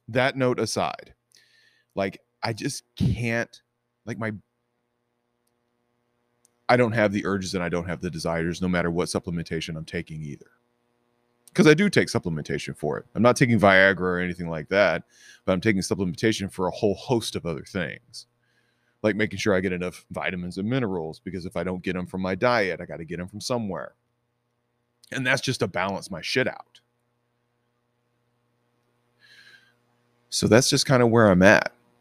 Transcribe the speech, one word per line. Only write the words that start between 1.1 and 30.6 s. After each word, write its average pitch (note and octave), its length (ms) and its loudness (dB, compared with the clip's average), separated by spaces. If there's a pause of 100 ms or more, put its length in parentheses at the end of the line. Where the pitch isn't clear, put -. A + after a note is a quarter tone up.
like, G2 260 -4 (220)
I A#2 100 -2
just A#2 320 -8 (120)
can't, A#2 640 -2 (440)
like, A2 140 -10
my, A2 140 -6 (2250)
I B2+ 80 6
don't A#2+ 160 2
have G#2+ 200 2
the G2+ 140 -2
urges F#2 280 -2
and F#2 80 -4
I F2 60 -4
don't E2+ 200 -4
have E2 120 -6
the F2+ 100 -6
desires, E2 500 -4
no F#2 80 -2
matter F2 220 0
what E2+ 180 -2
supplementation E2+ 680 -6
I'm D#2+ 80 -12
taking D#2+ 380 -10
either. C#2+ 280 -16 (1040)
'Cause - 120 4
I D#3 80 10
do G3+ 140 2
take G2+ 200 2
supplementation D2+ 680 -6
for D2+ 220 -6
it. - 160 -14
I'm G2 80 0
not A#2+ 140 4
taking A#2+ 220 2
Viagra F#2+ 420 6
or F2+ 180 -2
anything F2+ 320 -6
like D#2 180 -8
that, F2+ 360 2 (400)
but F#2+ 80 0
I'm F#2 80 0
taking G2+ 200 2
supplementation G2 720 -2
for F#2 140 -4
a F2 40 -2
whole G2+ 240 -2
host - 400 -4
of F2+ 120 -8
other D#2+ 180 -6
things. - 640 -10 (760)
Like G#2+ 140 2
making F#2+ 220 -2
sure G#2 160 2
I F#2 60 2
get F#2 120 -2
enough F2+ 380 -6
vitamins F2 480 -6
and G2+ 100 -4
minerals, F#2+ 520 -4
because F2+ 260 -10
if F#2 100 -14
I E2+ 80 -4
don't F2+ 180 -6
get F2+ 140 -4
'em F2+ 100 -6
from F#2 140 -10
my F#2+ 140 -4
diet, G#2 460 0
I F2 40 -12
gotta D#2+ 220 -12
get E2 140 -10
'em F2+ 80 -12
from G2 120 -14
somewhere. G2 540 -8 (1200)
And C3 140 -8
that's C3 140 0
just - 200 -6
to A2+ 80 -2
balance F#2 420 -6
my E2+ 100 -12
shit B2+ 260 -2
out. - 340 -10 (3500)
So - 200 0
that's A#2 200 8